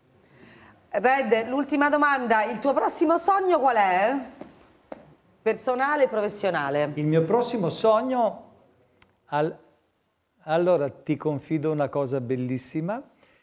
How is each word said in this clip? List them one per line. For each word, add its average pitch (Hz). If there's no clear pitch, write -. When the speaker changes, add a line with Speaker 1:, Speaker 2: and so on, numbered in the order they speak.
Speaker 1:
Red, 226
l'ultima 285
domanda. 262
Il 220
tuo 269
prossimo 330
sogno 381
qual 247
è? 202
Personale 226
e -
professionale. 170
Speaker 2:
Il 151
mio 160
prossimo 214
sogno, 226
al-, 151
allora 165
ti -
confido 151
una 147
cosa 139
bellissima. 131